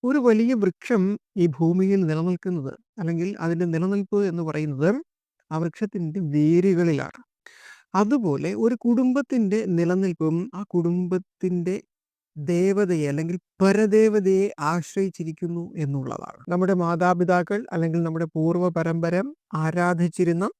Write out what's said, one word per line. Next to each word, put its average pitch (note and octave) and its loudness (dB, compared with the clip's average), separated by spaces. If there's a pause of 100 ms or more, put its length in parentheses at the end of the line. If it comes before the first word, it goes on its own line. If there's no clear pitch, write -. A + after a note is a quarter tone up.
ഒരു C4+ 2
വലിയ A#3 4 (100)
വൃക്ഷം F#3+ 0 (400)
ഈ - 4 (120)
ഭൂമിയിൽ F#3 2
നിലനിൽക്കുന്നത് E3+ -4 (280)
അല്ലെങ്കിൽ E3+ -2 (160)
അതിൻ്റെ E3+ 0
നിലനിൽപ്പ് G3 0 (100)
എന്ന് E3+ -4
പറയുന്നത് D3+ -2 (640)
ആ D#3+ -4
വൃക്ഷത്തിൻ്റെ F3 -6 (140)
വേരുകളിലാണ്. E3+ 2 (800)
അതുപോലെ F#3+ 0 (140)
ഒരു A#3+ 2 (100)
കുടുംബത്തിൻ്റെ A#3+ 2 (180)
നിലനിൽപ്പും E3+ 0 (220)
ആ G3+ -10 (120)
കുടുംബത്തിൻ്റെ F3+ -2 (600)
ദേവതയെ F3 0
അല്ലെങ്കിൽ E3 -2 (260)
പരദേവതയെ G3+ 4 (260)
ആശ്രയിച്ചിരിക്കുന്നു E3+ -4 (200)
എന്നുള്ളതാണ്. C3+ -6 (100)
നമ്മുടെ F#3 2
മാതാപിതാക്കൾ F3+ 0 (120)
അല്ലെങ്കിൽ E3 -2
നമ്മുടെ E3 -4
പൂർവ്വ E3+ 0
പരമ്പര E3+ -2 (400)
ആരാധിച്ചിരുന്ന F3 0 (160)